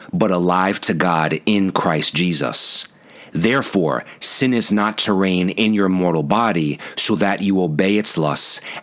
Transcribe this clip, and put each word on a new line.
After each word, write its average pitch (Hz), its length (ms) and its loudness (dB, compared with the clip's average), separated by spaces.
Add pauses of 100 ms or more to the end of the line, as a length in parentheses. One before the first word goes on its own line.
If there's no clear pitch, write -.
(120)
but 98 180 2
alive 90 520 0
to 95 120 0
God 78 500 0
in 98 280 0
Christ - 420 0
Jesus. 78 720 -2 (460)
Therefore, 90 760 0 (120)
sin - 360 2
is 110 180 0
not 104 260 0
to 107 140 2
reign 92 380 2
in 107 240 0
your 98 160 2
mortal 87 320 0
body, 85 560 0 (160)
so - 220 0
that 98 260 0
you 98 180 0
obey 92 380 0
its - 180 -2
lusts, 76 460 0 (200)